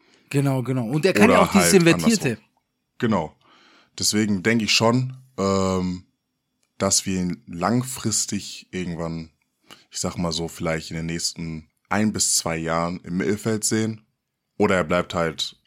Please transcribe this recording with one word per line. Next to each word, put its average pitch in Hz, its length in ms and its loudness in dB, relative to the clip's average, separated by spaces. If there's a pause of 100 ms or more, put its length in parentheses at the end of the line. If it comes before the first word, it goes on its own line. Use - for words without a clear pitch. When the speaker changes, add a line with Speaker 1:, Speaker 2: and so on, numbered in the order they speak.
(300)
Speaker 1:
Genau, 139 320 0
genau. 127 240 -4
Und 147 180 -2
er 190 100 4
kann 208 100 6
Speaker 2:
Oder 190 100 8
Speaker 1:
ja - 60 6
auch 175 120 2
dieses 180 200 4
Speaker 2:
halt 185 100 8
Speaker 1:
Invertierte. 165 460 4
Speaker 2:
andersrum. - 200 -6 (500)
Genau. 95 380 0 (640)
Deswegen 104 460 0
denke 113 220 2
ich - 60 0
schon, 123 440 2 (200)
ähm, 95 680 0 (760)
dass - 280 0
wir 95 120 -2
ihn 90 280 -4
langfristig 104 1200 -4
irgendwann 82 600 -6 (600)
ich - 80 -10
sag 90 160 -4
mal 85 160 -2
so, 82 160 -4
vielleicht 80 420 -4
in 82 60 -8
den 82 100 -6
nächsten 82 640 -6 (220)
ein 104 240 0
bis - 220 0
zwei 82 200 -2
Jahren 85 480 -2
im 87 140 -4
Mittelfeld 107 440 -2
sehen. 110 380 -2 (560)
Oder 98 200 2
er 87 80 2
bleibt 87 280 0
halt 82 540 -4